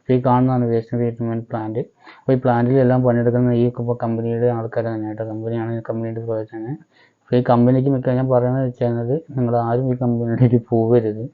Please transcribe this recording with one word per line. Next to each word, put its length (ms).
അപ്പോൾ 160
ഈ 100
കാണുന്നതാണ് 460
വേസ്റ്റ് 260
ട്രീറ്റ്മെന്റ് 520
പ്ലാന്റ്. 320
അപ്പോൾ 160
ഈ 80
പ്ലാന്റിലെല്ലാം 640
പണിയെടുക്കുന്ന 560
ഈ 20
കമ്പ-, 260
കമ്പനിയുടെ 540
ആൾക്കാർ 340
തന്നെ 180
കേട്ടോ. 220
കമ്പനിയാണ്, 420
കമ്പനിയുടെ 380
പ്രോജക്റ്റ് 320
ആണ്. 140
അപ്പോൾ 160
ഈ 100
കമ്പനിക്ക് 460
മിക്ക, 240
ഞാൻ 160
പറയുന്നത് 340
വെച്ച് 160
കഴിഞ്ഞാൽ 240
നിങ്ങൾ 160
ആരും 240
ഈ 100
കമ്പനിയിലേക്ക് 580
പോകരുത്. 600